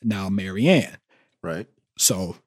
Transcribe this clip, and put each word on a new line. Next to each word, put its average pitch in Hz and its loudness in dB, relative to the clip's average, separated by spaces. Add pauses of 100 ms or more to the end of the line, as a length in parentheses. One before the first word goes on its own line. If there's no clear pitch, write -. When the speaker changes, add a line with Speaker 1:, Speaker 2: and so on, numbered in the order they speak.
Speaker 1:
now 101 -2
Marianne. 98 2 (460)
Speaker 2:
Right. 85 -6 (300)
Speaker 1:
So 92 0